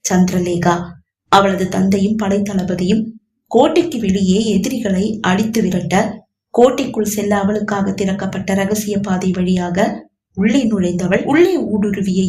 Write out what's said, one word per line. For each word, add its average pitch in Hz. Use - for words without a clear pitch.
சந்திரலேகா. 175
அவளது 190
தந்தையும் 196
படைத்தளபதியும் 196
கோட்டைக்கு 285
வெளியே 185
எதிரிகளை 190
அடித்து 214
விரட்ட, 175
கோட்டைக்குள் 240
செல்ல 202
அவளுக்காக 202
திறக்கப்பட்ட 190
ரகசிய 202
பாதை 185
வழியாக 180
உள்ளே 208
நுழைந்தவள் 185
உள்ளே 349
ஊடுருவிய 196